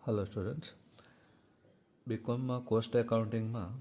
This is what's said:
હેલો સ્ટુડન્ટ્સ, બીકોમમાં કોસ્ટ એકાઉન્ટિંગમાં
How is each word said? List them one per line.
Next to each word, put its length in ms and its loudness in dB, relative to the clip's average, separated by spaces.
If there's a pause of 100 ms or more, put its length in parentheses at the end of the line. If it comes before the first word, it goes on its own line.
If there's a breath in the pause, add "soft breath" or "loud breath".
હેલો 160 2
સ્ટુડન્ટ્સ, 440 -4 (1400 soft breath)
બીકોમમાં 640 -2
કોસ્ટ 300 2
એકાઉન્ટિંગમાં 800 0